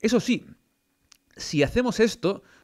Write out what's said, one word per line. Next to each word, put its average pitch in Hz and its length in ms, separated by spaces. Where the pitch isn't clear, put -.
Eso 226 180
sí, - 260
si - 240
hacemos 226 380
esto, 202 420